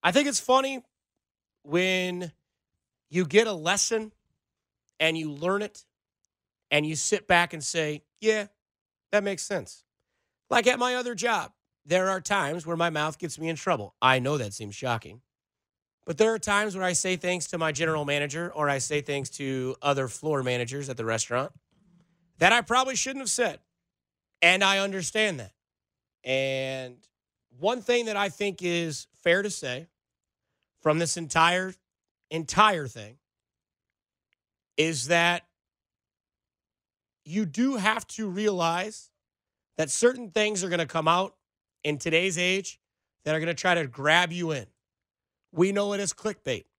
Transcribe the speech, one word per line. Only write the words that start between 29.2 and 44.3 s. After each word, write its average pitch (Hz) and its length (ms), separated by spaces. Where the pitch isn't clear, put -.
fair 180 200
to 208 80
say 139 380
from 156 200
this 170 180
entire, 175 560
entire 165 580
thing 113 300
is 151 300
that 170 360
you 190 200
do 240 300
have 220 320
to 214 220
realize 185 800
that 156 140
certain 240 400
things 214 340
are 190 60
gonna 170 160
come 160 220
out 180 280
in 147 140
today's 165 400
age 185 420
that 156 100
are 160 60
gonna 165 120
try 175 220
to 160 120
grab 151 440